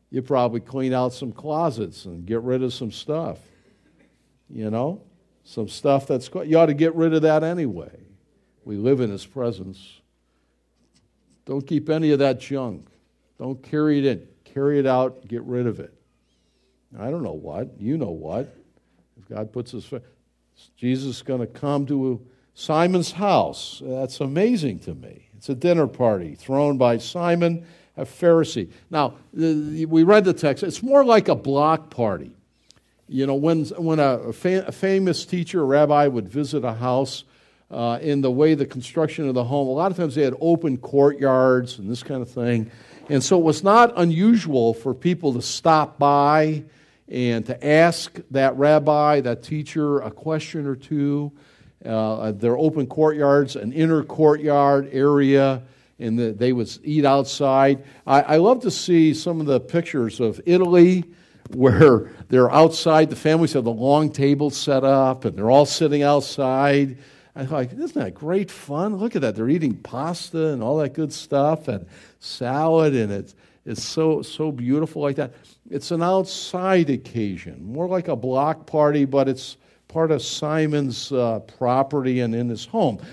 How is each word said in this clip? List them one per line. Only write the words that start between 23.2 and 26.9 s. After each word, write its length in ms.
That's 360
amazing 600
to 140
me. 420
It's 140
a 60
dinner 320
party 480
thrown 420
by 220